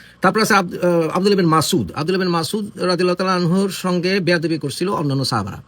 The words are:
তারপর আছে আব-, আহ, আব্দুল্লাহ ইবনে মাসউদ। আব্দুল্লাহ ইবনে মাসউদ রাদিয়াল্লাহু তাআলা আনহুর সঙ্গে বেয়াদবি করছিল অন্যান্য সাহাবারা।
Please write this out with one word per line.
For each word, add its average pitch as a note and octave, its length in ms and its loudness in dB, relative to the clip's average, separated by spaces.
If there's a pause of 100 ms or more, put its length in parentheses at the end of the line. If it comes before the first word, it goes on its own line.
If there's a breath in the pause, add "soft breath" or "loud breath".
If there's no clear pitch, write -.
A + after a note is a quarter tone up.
(200 loud breath)
তারপর F#3+ 200 2
আছে G#3+ 140 2
আব-, G3 200 0
আহ, E3+ 320 2
আব্দুল্লাহ F#3+ 260 2
ইবনে F#3+ 140 2
মাসউদ। D#3 460 2
আব্দুল্লাহ D#3+ 220 -4
ইবনে F#3 140 0
মাসউদ E3+ 360 -2
রাদিয়াল্লাহু F3+ 500 -2
তাআলা F#3 200 0
আনহুর F3+ 360 2
সঙ্গে F#3 500 -2
বেয়াদবি E3 380 0
করছিল D3+ 300 -4
অন্যান্য C#3+ 360 -2
সাহাবারা। G2+ 440 -4